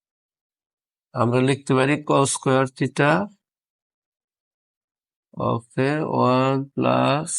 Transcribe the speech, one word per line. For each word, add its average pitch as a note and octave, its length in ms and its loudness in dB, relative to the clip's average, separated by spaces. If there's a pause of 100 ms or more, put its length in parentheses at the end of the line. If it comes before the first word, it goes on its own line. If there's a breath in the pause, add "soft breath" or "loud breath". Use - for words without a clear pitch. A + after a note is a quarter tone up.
(1200)
আমরা A#2+ 180 2 (100)
লিখতে C#3 300 0
পারি C3+ 160 2 (140)
cos C#3 280 2
square C3 320 0 (100)
theta, C#3+ 320 0 (2500)
ওকে, C3 400 -2 (460)
one C3+ 240 0 (120)
plus B2+ 540 0 (120)